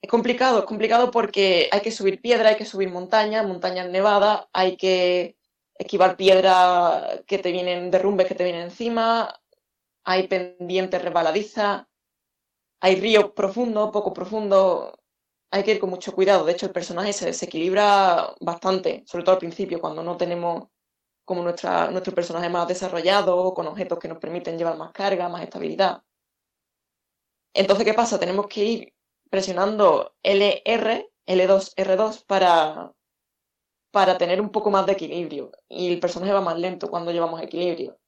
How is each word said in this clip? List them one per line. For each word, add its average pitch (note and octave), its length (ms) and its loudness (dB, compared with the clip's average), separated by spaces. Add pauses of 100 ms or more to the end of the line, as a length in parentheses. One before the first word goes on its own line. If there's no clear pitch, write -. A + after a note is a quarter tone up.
Es - 100 -10
complicado, A#3+ 480 2
es F#3 60 0
complicado A3+ 480 0
porque G3 580 2
hay G3+ 100 2
que A3 120 -4
subir G3 280 -2
piedra, A3+ 280 4
hay G#3+ 80 4
que G#3+ 80 -8
subir G3 260 -4
montañas, G#3+ 560 0
montañas F3+ 420 -4
nevadas, G3+ 640 2
hay F#3 240 0
que F3+ 600 2 (380)
esquivar F#3 420 2
piedras F#3 1080 4
que G3 120 -2
te F3+ 140 -4
vienen, F3+ 380 -4
derrumbes F#3 360 2
que F#3 80 -4
te F3+ 100 -2
vienen E3+ 180 -4
encima, A3+ 720 -2 (680)
hay F#3 240 0
pendientes F3+ 760 -4
resbaladizas, F3 840 -2 (920)
hay F#3+ 160 4
ríos G#3 360 2
profundos, G#3+ 580 -2
poco G3+ 220 -4
profundos, G3 800 0 (580)
hay G3 120 0
que G#3+ 100 2
ir G3+ 60 2
con F#3 120 -4
mucho F3+ 240 -10
cuidado. F#3+ 300 4
De E3 80 2
hecho, F3+ 140 -4
el - 60 -6
personaje F3+ 400 -6
se F#3 140 -6
desequilibra F3+ 1120 2
bastante, F#3 680 -2
sobre F3 180 -10
todo F#3 100 6
al F#3 60 0
principio, E3+ 400 -6
cuando D#3+ 220 -8
no E3+ 140 -8
tenemos E3+ 520 -4 (560)
como F3 180 -6
nuestra, F3 480 0
nuestro F3+ 240 -6
personaje F3 340 -4
más F3 180 -2
desarrollado, F#3 880 0
con E3+ 140 -4
objetos F3 300 -6
que E3 100 -12
nos E3 100 -12
permiten E3 400 -8
llevar E3 180 -2
más D#3+ 160 -14
carga, F#3+ 360 -2
más E3+ 140 -8
estabilidad. E3+ 600 -4 (1500)
Entonces, G3+ 300 2
¿qué G#3+ 100 2
pasa? A3 240 0
Tenemos G3 300 -2
que G#3 160 -2
ir A3+ 300 -4 (360)
presionando F#3+ 920 2
L G3 420 2
R, A3+ 460 0 (160)
L F#3 200 2
dos, F#3+ 300 2
R F#3+ 200 0
dos G#3+ 280 -2
para, E3+ 680 2 (1000)
para F#3+ 260 4
tener F3+ 220 0
un G#3 100 -4
poco G#3 200 0
más G3 160 2
de G3 60 2
equilibrio. D#3+ 600 -8 (160)
Y F3+ 240 -4
el F3 80 -4
personaje F3+ 320 -4
va G3 80 2
más E3+ 180 -4
lento F3+ 320 -8
cuando E3+ 220 -6
llevamos E3 280 -4
equilibrio. F3 680 -6